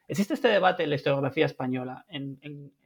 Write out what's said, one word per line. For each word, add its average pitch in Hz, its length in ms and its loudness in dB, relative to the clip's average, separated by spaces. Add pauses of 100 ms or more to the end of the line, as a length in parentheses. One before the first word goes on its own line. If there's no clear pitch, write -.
existe 196 280 -2
este - 120 0
debate 185 380 4
en 147 60 0
la 147 40 2
historiografía 139 520 0
española 127 640 -6
en, 139 340 -10
en, 143 300 -16 (140)